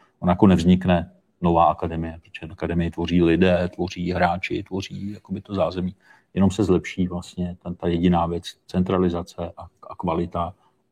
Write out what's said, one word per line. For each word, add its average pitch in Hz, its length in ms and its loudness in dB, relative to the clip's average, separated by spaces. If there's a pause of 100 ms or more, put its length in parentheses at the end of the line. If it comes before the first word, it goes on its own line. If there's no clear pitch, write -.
(200)
Ona 90 120 2
jako 95 140 4
nevznikne 90 640 4 (300)
nová 85 240 4
akademie, 82 580 -2
protože - 300 -16
akademii 85 380 -2
tvoří 87 320 0
lidé, 87 520 4
tvoří 87 380 -6
hráči, 90 500 -2
tvoří 98 500 -10
jakoby 101 280 -10
to 104 140 -10
zázemí. 90 400 -2 (400)
Jenom 92 160 4
se 107 140 0
zlepší 90 440 0
vlastně 87 540 -8
ta, 90 120 -8
ta 87 140 -6
jediná 87 380 2
věc, 85 180 -6 (220)
centralizace 90 920 -2
a, 82 60 -18
a - 360 -20
kvalita 87 560 -4 (380)